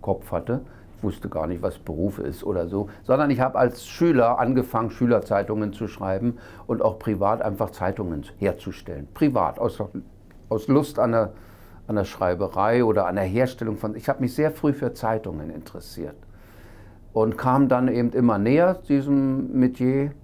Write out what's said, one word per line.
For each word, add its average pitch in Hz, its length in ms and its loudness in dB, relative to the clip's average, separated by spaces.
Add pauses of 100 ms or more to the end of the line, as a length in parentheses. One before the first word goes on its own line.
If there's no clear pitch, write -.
Kopf - 300 -4
hatte. 87 300 -4 (360)
Ich - 80 -14
wusste - 240 -6
gar 80 180 -4
nicht, 85 160 -6
was 90 160 -4
Beruf 87 400 -4
ist - 240 -6
oder 90 240 -2
so, 101 220 -4 (160)
sondern 143 260 2
ich 123 80 0
habe 127 180 0
als 123 300 0
Schüler 127 540 4
angefangen, 117 500 0
Schülerzeitungen 107 840 0
zu 110 140 -8
schreiben 98 520 -4 (280)
und 120 160 -2
auch 107 160 0
privat 104 420 0
einfach 104 300 -2
Zeitungen 90 540 -4 (140)
herzustellen. 82 760 -6
Privat, 123 460 0
aus, - 200 -2 (680)
aus 110 180 -2
Lust 147 320 2
an 117 140 2
der, 113 200 2 (540)
an 113 80 -2
der 101 100 2
Schreiberei 95 800 0
oder 104 240 4
an 92 80 -2
der 98 100 0
Herstellung 110 520 -2
von, 107 180 -6
ich 107 140 -8
habe 135 140 0
mich 123 120 -2
sehr 151 160 2
früh 151 220 0
für 135 200 -4
Zeitungen 92 580 -4
interessiert 80 680 -12 (960)
und 110 260 2
kam 127 300 4
dann 127 180 4
eben 120 240 2
immer 120 280 4
näher 151 360 4
diesem 135 840 0
Metier. 127 540 2 (140)